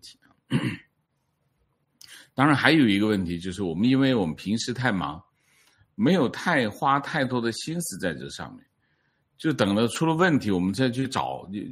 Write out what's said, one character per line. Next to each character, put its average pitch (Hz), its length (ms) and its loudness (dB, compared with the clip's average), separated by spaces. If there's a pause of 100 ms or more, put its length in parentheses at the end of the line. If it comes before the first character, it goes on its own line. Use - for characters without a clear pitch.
题 - 220 -20
啊。 - 120 -20 (140)
<clears throat> - 1900 -10
当 131 100 4
然 151 80 6
还 131 180 4
有 156 180 6
一 98 100 4
个 107 80 2
问 101 160 2
题， 87 160 -4
就 90 140 -8
是 101 100 -6
我 82 100 -2
们， 98 140 0
因 131 140 4
为 131 120 4
我 104 120 2
们 78 100 -4
平 104 240 -4
时 123 140 -4
太 123 180 -2
忙， 80 320 -6 (720)
没 123 160 2
有 165 160 2
太 127 420 -2
花 143 300 0
太 143 240 -2
多 123 160 -2
的 113 140 -2
心 160 260 -8
思 127 200 -8
在 90 140 -4
这 65 140 -12
上 71 260 -14
面， - 120 -20 (720)
就 156 160 0
等 104 200 2
了 110 140 2
出 135 180 -2
了 160 80 2
问 160 240 4
题， 104 140 -2
我 92 80 2
们 95 140 0
再 131 160 0
去 127 180 -4
找， 65 420 -6 (220)